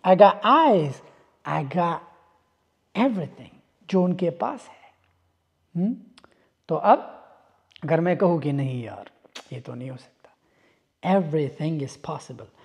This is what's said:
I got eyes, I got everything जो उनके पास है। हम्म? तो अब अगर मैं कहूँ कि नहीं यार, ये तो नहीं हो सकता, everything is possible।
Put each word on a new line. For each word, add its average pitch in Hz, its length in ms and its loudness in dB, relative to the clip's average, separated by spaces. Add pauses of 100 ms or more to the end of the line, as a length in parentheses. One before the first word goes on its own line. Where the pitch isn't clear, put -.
I 185 100 6
got 196 180 8 (120)
eyes, 226 460 4 (560)
I 151 160 -4
got 170 320 -2 (1000)
everything 196 560 -4 (360)
जो 190 120 2
उनके 180 280 0
पास - 380 -8
है। - 160 -20 (920)
हम्म? 202 200 -4 (720)
तो 165 60 -2
अब - 500 0 (600)
अगर 156 160 2
मैं 175 160 0
कहूँ 175 240 2
कि 143 120 -4
नहीं 131 320 -4
यार, 101 260 -16 (420)
ये 123 80 -12
तो 127 140 -16
नहीं 127 160 -14
हो 127 60 -14
सकता, - 340 -20 (840)
everything 151 720 -2
is - 220 -14
possible। 131 400 -16 (140)